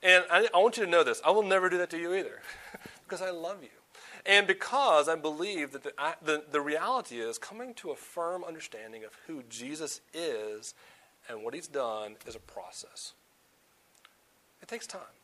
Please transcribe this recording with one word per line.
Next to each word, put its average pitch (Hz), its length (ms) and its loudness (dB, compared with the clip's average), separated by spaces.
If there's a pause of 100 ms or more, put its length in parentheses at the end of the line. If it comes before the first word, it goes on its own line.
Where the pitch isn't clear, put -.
And 185 280 10
I, 190 220 6
I 175 60 6
want 226 180 6
you 226 80 0
to 180 60 -2
know 170 120 8
this. 123 220 2
I 151 60 6
will 208 120 4
never 190 280 4
do 180 80 0
that 175 120 0
to 165 80 -6
you 170 140 -4
either. 160 300 -4 (320)
<laughs> - 60 -16 (280)
Because 185 140 -6
I 185 80 -4
love 175 320 -8
you. 120 80 -20 (560)
And 196 200 6
because 185 640 4
I 165 80 2
believe 156 560 -4
that 135 100 -12
the, 143 160 -10
I, 156 240 -4
the, 151 300 0
the 151 80 2
reality 156 580 -2
is 113 200 -6
coming 233 360 -14
to 180 160 -12
a 135 60 -6
firm 175 480 -6
understanding 113 580 -14
of 107 100 -16 (140)
who 151 220 -10
Jesus 135 540 -10 (100)
is 110 600 -6 (540)
and 110 140 -10
what 117 120 -8
he's 165 120 -12
done 107 500 -6 (100)
is 113 100 -14
a - 20 -14
process. - 760 -16 (1500)
It - 80 -20
takes 226 180 -10
time. 190 140 -12 (240)